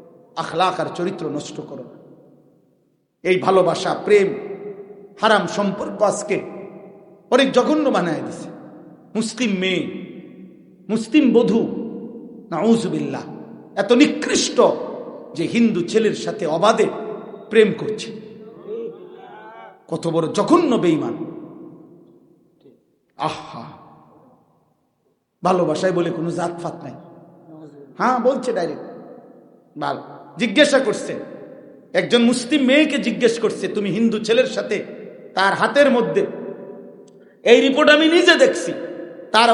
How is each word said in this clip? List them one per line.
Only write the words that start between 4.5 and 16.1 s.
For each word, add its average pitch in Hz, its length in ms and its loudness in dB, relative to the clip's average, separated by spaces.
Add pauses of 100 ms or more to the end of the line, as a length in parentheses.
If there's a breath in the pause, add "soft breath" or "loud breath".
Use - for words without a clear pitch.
হারাম 208 260 4
সম্পর্ক - 540 -4
আজকে 202 400 -2 (880)
অনেক 262 200 4
জঘন্য 269 380 2
বানায় 175 360 0
দিছে। - 240 -12 (680)
মুসলিম 214 440 -2
মেয়ে, 180 240 0 (1040)
মুসলিম 233 440 2
বধূ, 214 340 4 (840)
নাউজুবিল্লাহ, 156 680 0 (540)
এত 196 160 2
নিকৃষ্ট - 680 2 (720)
যে 165 100 -4
হিন্দু 202 380 2
ছেলের 208 320 0